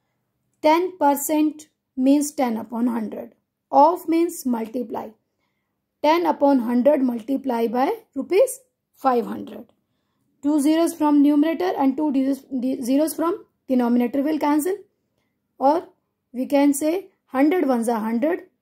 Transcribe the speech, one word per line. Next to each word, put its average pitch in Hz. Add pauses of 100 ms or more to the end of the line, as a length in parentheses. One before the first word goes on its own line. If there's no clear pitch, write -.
(640)
Ten 339
percent 302 (280)
means 277
ten 240
upon 233
hundred. 233 (360)
Of 311
means 330
multiply. 220 (920)
Ten 330
upon 277
hundred 247
multiply 240
by 254 (220)
rupees 392 (340)
five 240
hundred. - (680)
Two 294
zeros 320
from 294
numerator 294
and 269
two 302
de-, 269 (240)
de-, 262
zeros 277
from 349 (240)
denominator 240
will 302
cancel. 294 (800)
Or 294 (440)
we 247
can 285
say 320 (180)
hundred 302
ones 240
are 226
hundred, 233 (180)